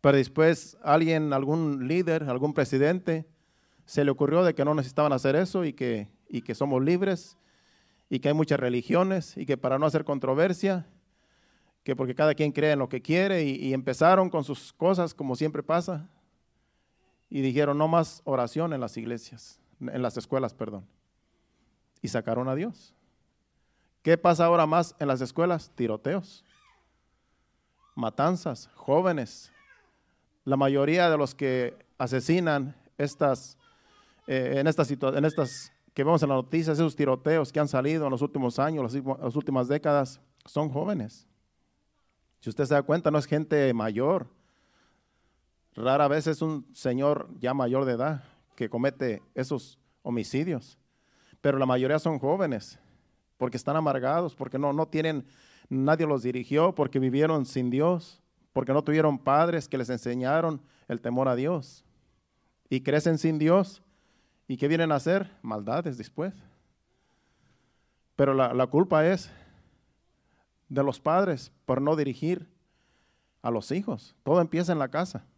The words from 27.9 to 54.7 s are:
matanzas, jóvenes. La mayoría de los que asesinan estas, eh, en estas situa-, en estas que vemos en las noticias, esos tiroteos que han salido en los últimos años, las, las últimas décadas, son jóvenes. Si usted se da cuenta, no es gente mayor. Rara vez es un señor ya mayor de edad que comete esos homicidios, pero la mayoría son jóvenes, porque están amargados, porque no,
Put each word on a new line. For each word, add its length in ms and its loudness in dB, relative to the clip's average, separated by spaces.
matanzas, 800 -2
jóvenes. 760 0
La 120 2
mayoría 540 4
de 60 2
los 180 -2
que 420 -2
asesinan 760 0
estas, 600 -2
eh, 300 -2
en 120 2
estas 220 2
situa-, 260 -2
en 100 2
estas 460 -2
que 100 -2
vemos 200 4
en 60 0
las 80 2
noticias, 420 0
esos 160 2
tiroteos 560 0
que 80 -2
han 80 2
salido 380 0
en 60 0
los 100 -2
últimos 360 -2
años, 360 -2
las, 260 -4
las 160 -4
últimas 320 0
décadas, 540 0
son 240 -4
jóvenes. 580 -6
Si 100 -10
usted 140 -2
se 100 0
da 100 4
cuenta, 280 0
no 60 2
es 80 0
gente 480 2
mayor. 540 -2
Rara 320 2
vez 180 0
es 160 -2
un 320 -6
señor 540 -2
ya 140 -2
mayor 300 0
de 100 0
edad 300 -4
que 140 -6
comete 520 -2
esos 420 -8
homicidios, 760 -6
pero 160 2
la 80 2
mayoría 340 2
son 180 -2
jóvenes, 600 -2
porque 200 -4
están 180 -4
amargados, 600 0
porque 220 -8
no, 140 0